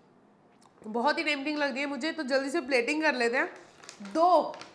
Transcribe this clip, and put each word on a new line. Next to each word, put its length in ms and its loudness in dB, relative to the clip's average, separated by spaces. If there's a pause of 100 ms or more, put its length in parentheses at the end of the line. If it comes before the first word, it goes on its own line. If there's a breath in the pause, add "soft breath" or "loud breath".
(880)
बहुत 300 2
ही 60 -2
tempting 340 -2
लग 140 0
रही 100 -4
है 60 -2
मुझे, 240 -4
तो 120 -6
जल्दी 260 0
से 120 -2
plating 420 0
कर 120 2
लेते 220 0
हैं। 760 -8
दो 420 4 (200)